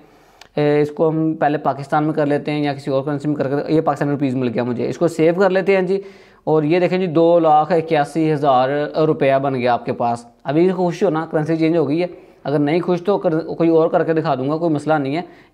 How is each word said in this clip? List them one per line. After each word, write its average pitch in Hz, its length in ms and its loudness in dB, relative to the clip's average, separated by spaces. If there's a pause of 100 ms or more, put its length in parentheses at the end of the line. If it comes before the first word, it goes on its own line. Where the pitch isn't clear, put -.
(580)
ए, 147 240 2
इसको 147 280 0
हम 160 260 0
पहले 151 220 0
पाकिस्तान 147 460 -2
में 151 100 0
कर 151 120 0
लेते 143 260 -2
हैं 151 100 -2
या 143 120 -2
किसी 139 180 -8
और 135 120 0
करेंसी 143 240 -4
में 147 100 -2
करके, 143 360 -2
ये 156 80 2
पाकिस्तानी 143 300 -2
रुपीज़ 135 240 -2
मिल 127 140 0
गया 120 140 -2
मुझे, 123 220 -4
इसको 123 220 0
सेव 165 320 2
कर 190 120 2
लेते 190 240 2
हैं 185 100 2
जी। 190 160 -2 (460)
और 156 180 2
ये 170 140 2
देखें 180 200 0
जी, 190 80 -2
दो 165 320 4
लाख 156 320 4
इक्यासी 160 580 0
हज़ार 135 400 2 (300)
रुपया 143 400 2
बन 139 160 -2
गया 123 180 0
आपके 120 200 -2
पास। 120 340 -4 (180)
अभी 165 260 2
खुश 175 320 -2
हो 190 60 2
ना, 160 160 -2
करेंसी 160 320 -2
चेंज 160 200 2
हो 156 80 2
गई 147 140 -2
है। 180 100 -2 (360)
अगर 143 140 0
नहीं 147 220 0
खुश 175 240 -2
तो 202 120 2
कर, 165 220 -2
कोई - 300 -2
और 165 200 4
करके 165 240 0
दिखा 156 220 0
दूंगा, 135 220 -2
कोई 165 120 -2
मसला 151 280 0
नहीं 139 180 -4
है। 175 100 -6 (280)